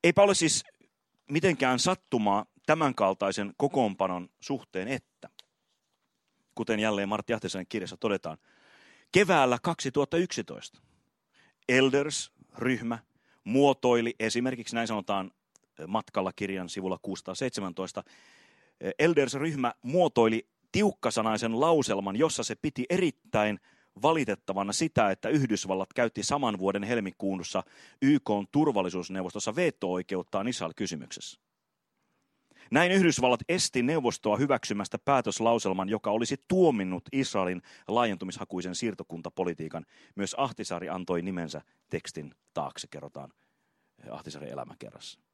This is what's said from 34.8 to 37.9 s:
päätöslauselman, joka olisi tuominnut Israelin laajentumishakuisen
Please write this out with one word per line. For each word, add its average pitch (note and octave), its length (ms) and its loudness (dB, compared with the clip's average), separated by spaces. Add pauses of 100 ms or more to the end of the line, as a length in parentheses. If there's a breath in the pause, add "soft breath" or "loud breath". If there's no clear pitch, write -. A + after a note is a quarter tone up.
päätöslauselman, A2 880 0
joka G#2+ 220 -2
olisi A#2 380 -2
tuominnut A2 640 2
Israelin F#2+ 500 -2 (260 loud breath)
laajentumishakuisen F#2+ 840 -2